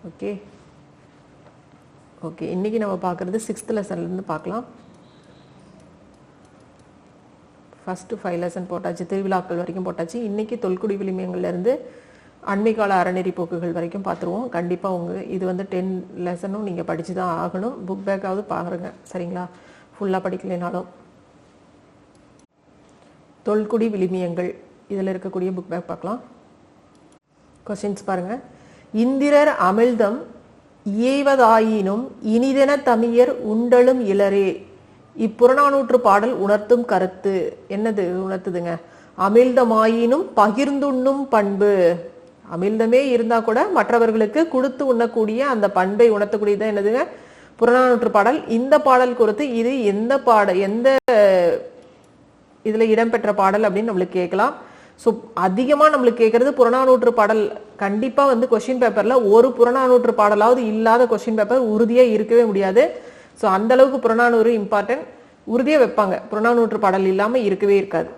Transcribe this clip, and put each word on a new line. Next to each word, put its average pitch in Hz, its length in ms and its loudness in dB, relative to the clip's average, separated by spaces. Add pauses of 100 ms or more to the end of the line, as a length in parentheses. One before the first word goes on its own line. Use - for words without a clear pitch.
ஓகே, 196 320 -12 (1800)
ஓகே, 165 200 -14
இன்னைக்கு 196 360 -6
நம்ம 190 340 -6
பார்க்கறது 185 340 -8
சிக்ஸ்த் - 320 -8
லெசன்ல 180 300 -8
இருந்து 185 140 -10
பார்க்கலாம். 196 420 -10 (3250)
ஃபர்ஸ்ட் 185 300 -10
ஃபைவ் 175 300 -6
லெசன் 180 260 -10
போட்டாச்சு, 175 360 -8
திருவிழாக்கள் 190 500 -4
வரைக்கும் 180 300 -8
போட்டாச்சு. 170 280 -10
இன்னைக்கு 220 480 -8
தொல்குடி 202 340 -4
விளிம்பியங்கள்ல 185 580 -6
இருந்து 220 520 -10 (400)
அண்மை 214 280 -2
கால 208 200 -2
அறநெறி 180 360 -2
போக்குகள் 175 420 -6
வரைக்கும் 170 320 -8
பார்த்துருவோம். 180 440 -8
கண்டிப்பா 175 440 -6
உங்க 180 300 -8
இது 185 240 -8
வந்து 185 240 -6
டென் 185 360 -6 (120)
லெசனும் 190 500 -8
நீங்க 175 140 -8
படிச்சு 170 320 -8
தான் 175 360 -6
ஆகணும். 202 240 -8 (140)
புக் 196 180 -8
பேக்காவது 196 420 -6
பாருங்க, 175 440 -8 (200)
சரிங்களா? 180 320 -10 (480)
ஃபுல்லா 190 280 -4
படிக்கலைனாலும். 185 640 -8 (2500)
தொல்குடி 214 440 -2
விளிம்பியங்கள் 180 640 -4 (360)
இதுல 190 220 -4
இருக்கக்கூடிய 185 440 -6
புக் 180 140 -12
பேக் 170 160 -8
பார்க்கலாம். 202 340 -10 (1500)
கொஸ்டின்ஸ் 202 380 -8
பாருங்க. 190 340 -6 (540)
"இந்திரர் 277 560 2
அமிழ்தம் 220 720 0 (720)
இயைவதாயினும் 226 1120 2 (220)
இனிதென 269 500 2
தமியர் 240 560 2 (200)
உண்டலும் 247 540 4
இலரே." 196 600 0 (520)
இப்புறநானூற்று 254 800 2
பாடல் 220 360 4
உணர்த்தும் 208 520 0
கருத்து 190 760 -4 (100)
என்னது 208 360 -4 (220)
உணர்த்துதுங்க? 180 500 -6 (420)
"அமிழ்தமாயினும் 233 1080 4 (120)
பகிர்ந்துண்ணும் 269 960 0
பண்பு." 202 640 2 (600)
அமிழ்தமே 220 520 0
இருந்தா 233 320 0
கூட 226 280 0
மற்றவர்களுக்கு 233 800 0
கொடுத்து 262 380 -4
உண்ணக்கூடிய 233 600 -2
அந்த 214 240 0
பண்பை 202 420 2
உணர்த்தக்கூடியது 208 440 0
தான் 214 200 -4
என்னதுங்க? 214 300 0 (500)
புறநானூற்று 240 540 2
பாடல். 220 380 2
இந்த 262 320 2
பாடல் 254 360 4
குறித்து 233 400 0
இது 240 280 0
எந்த 220 340 0
பாட-, 208 360 4
எந்த 220 420 2 (1700)
இதுல 220 160 -2
இடம்பெற்ற 226 540 2
பாடல் 202 280 2
அப்படின்னு 214 280 0
நம்மளுக்கு 185 320 -2
கேட்கலாம். 196 320 -2 (420)
So, 226 180 0 (200)
அதிகமா 247 540 0
நம்மளுக்கு 247 340 2
கேட்கறது 233 280 2
புறநானூற்று 247 640 4
பாடல். 220 480 0 (160)
கண்டிப்பா 214 500 0
வந்து 247 240 2
கொஸ்டின் 247 320 0
பேப்பர்ல 220 480 2
ஒரு 233 220 6
புறநானூற்று 247 600 4
பாடலாவது 214 440 4
இல்லாத 226 480 2
கொஸ்டின் 226 280 -2
பேப்பர் 226 340 0
உறுதியா 233 420 4
இருக்கவே 220 340 4
முடியாது. 196 460 2 (440)
So, 202 160 0
அந்த 214 240 2
அளவுக்கு 262 240 6
புறநானூறு 233 600 2
இம்பார்ட்டன்ட், 202 460 -2 (500)
உறுதியா 269 300 2
வைப்பாங்க. 196 360 -2 (100)
புறநானூற்று 220 480 0
பாடல் 190 260 2
இல்லாம 202 340 0
இருக்கவே 202 380 0
இருக்காது. 170 420 -2